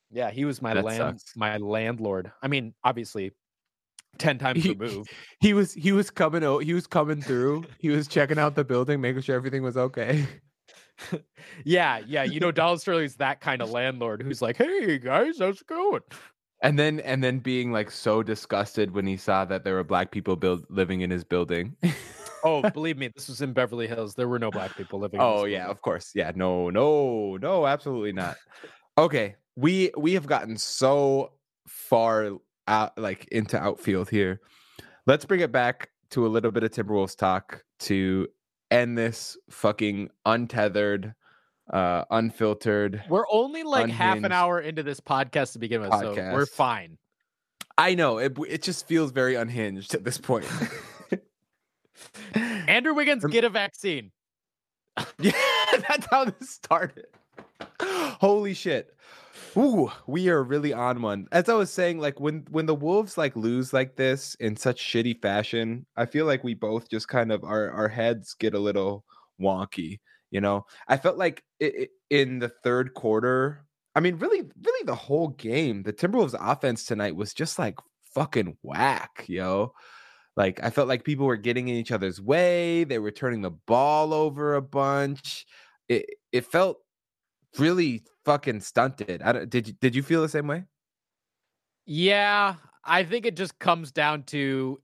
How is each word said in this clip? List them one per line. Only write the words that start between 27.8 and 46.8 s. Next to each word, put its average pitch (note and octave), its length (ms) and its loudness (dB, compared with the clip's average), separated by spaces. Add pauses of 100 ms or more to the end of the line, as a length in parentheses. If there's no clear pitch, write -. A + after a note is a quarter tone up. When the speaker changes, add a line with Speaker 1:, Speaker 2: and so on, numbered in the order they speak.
Speaker 2:
not. F2+ 280 -4
Speaker 1:
<laughs> - 560 -10
Speaker 2:
Okay, C#3 380 2 (200)
we, F3+ 420 2
we D#3 160 2
have D#3+ 140 -2
gotten A2+ 300 -2
so C#3 720 2 (360)
far A2 680 2 (340)
out, G#2+ 300 2
like, G2+ 320 -6
into A2 300 0
outfield F#2+ 500 0
here. G2 300 0 (680)
Let's C#3 180 4
bring F#3+ 140 0
it D#3 120 0
back B2 380 0 (220)
to A#2+ 160 2
a - 20 2
little A2+ 220 2
bit A2+ 120 0
of A2+ 80 -2
Timberwolves G2+ 440 -2
talk F#2+ 480 0 (160)
to F#2+ 480 0 (420)
end A#2+ 280 2
this A2+ 400 -4 (120)
fucking G#2 600 -2 (160)
untethered, G#2 880 0 (600)
uh, F2+ 360 0
unfiltered, G#2+ 1000 0
Speaker 1:
We're G3 200 2
only, C4+ 340 0
like, C4 260 2
half G3+ 280 2
an G#3 80 -4
Speaker 2:
unhinged F3+ 80 0
Speaker 1:
hour F3 280 2
into D#3 200 -6
this C#3 200 -8
podcast C3+ 520 0
to A#2+ 60 -14
begin A2+ 220 -2
with, G2 100 -2
so G#2+ 240 2
we're G#2 300 0
Speaker 2:
podcast. C#3 40 -6
Speaker 1:
fine. G#2 480 -2 (800)